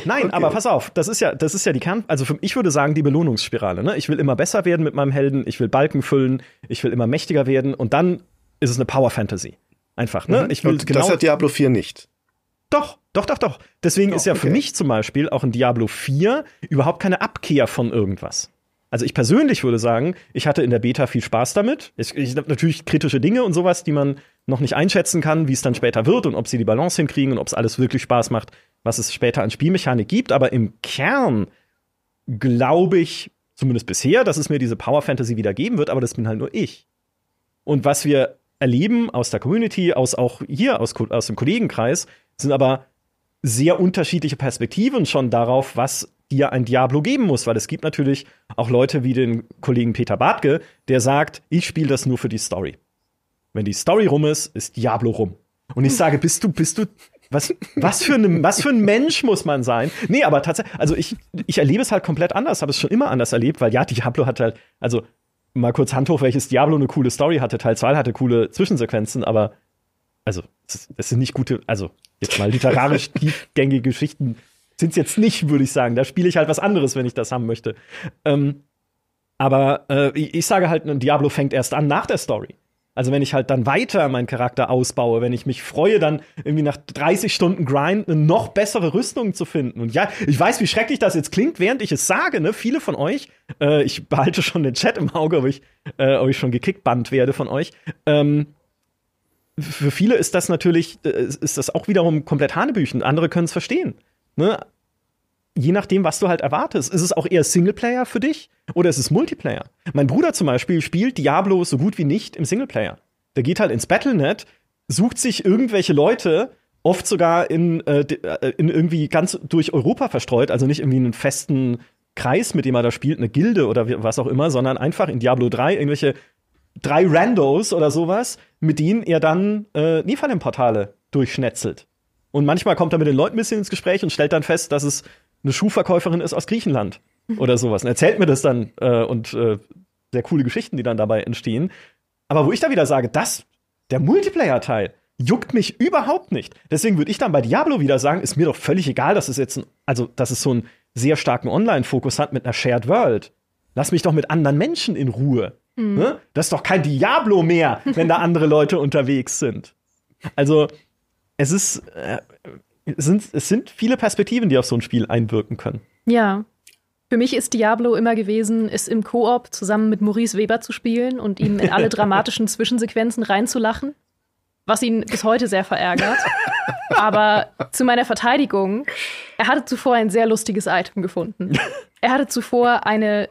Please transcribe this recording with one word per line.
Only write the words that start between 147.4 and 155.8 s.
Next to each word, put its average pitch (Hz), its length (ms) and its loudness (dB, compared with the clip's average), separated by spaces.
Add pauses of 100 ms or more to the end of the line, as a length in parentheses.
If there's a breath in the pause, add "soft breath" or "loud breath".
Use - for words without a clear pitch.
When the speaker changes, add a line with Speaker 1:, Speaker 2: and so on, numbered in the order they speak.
Speaker 1:
Diablo 240 380 0
wieder 139 180 2
sagen, 143 240 0
ist - 160 -6
mir 160 80 4
doch 151 100 0
völlig 170 320 -2
egal, 139 280 0
dass - 140 -2
es 123 80 -6
jetzt 135 200 -4
ein, - 80 -10 (220)
also, 123 280 -2
dass 127 140 -2
es 127 140 -4
so 139 80 2
einen 120 180 -2 (240 loud breath)
sehr 135 220 2
starken 123 320 -2
Online-Fokus 139 720 0
hat 147 140 -2
mit 131 120 -4
einer 123 80 -2
Shared 120 340 -2
World. 156 460 2 (400)
Lass 143 180 -2
mich 170 120 2
doch 170 100 2
mit 156 160 0
anderen 147 280 2
Menschen 240 380 -2
in 135 120 -2
Ruhe. 120 500 -2 (180)
Speaker 3:
Mhm. 214 200 -2